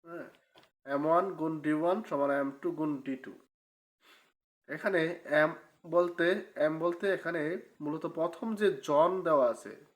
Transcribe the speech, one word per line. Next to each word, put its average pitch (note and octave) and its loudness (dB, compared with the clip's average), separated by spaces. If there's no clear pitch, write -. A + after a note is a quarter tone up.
হ্যাঁ, E3 -12
এম C#3+ 0
ওয়ান F3 4
গুণ D#3+ -2
ডি D3+ 2
ওয়ান F3+ 2
সমান C#3 0
এম C#3 -2
টু F3+ -6
গুণ D3+ -2
ডি C3+ -4
টু। - -16
এখানে E3 0
এম D#3 4
বলতে, E3+ 2
এম D#3 2
বলতে F3 -2
এখানে E3 -4
মূলত D#3 -4
প্রথম E3+ -4
যে G#3 4
জন D#3 6
দেওয়া C#3+ 4
আছে G#2 -12